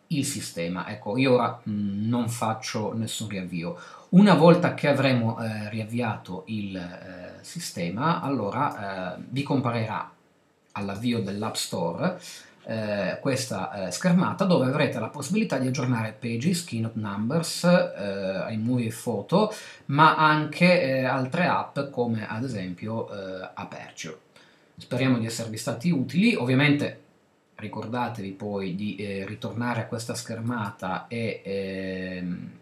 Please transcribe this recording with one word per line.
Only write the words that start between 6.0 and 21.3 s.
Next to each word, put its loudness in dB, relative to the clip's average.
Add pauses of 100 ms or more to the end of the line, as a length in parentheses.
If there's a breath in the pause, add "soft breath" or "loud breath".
il, -6
eh, -12
sistema, -2
allora, -2
eh, -14
vi -2
comparirà -2 (600)
all'avvio -2
dell'App -4
Store, -2 (500 loud breath)
eh, -2
questa, -2
eh, -6
schermata 2
dove 6
avrete 2
la -4
possibilità -2
di 0
aggiornare 0
Pages, -2
Keynote, -4
Numbers, -2
eh, 2
iMovie 0
e -2
Foto, 0 (320 loud breath)
ma 6
anche, 6
eh, 0
altre 0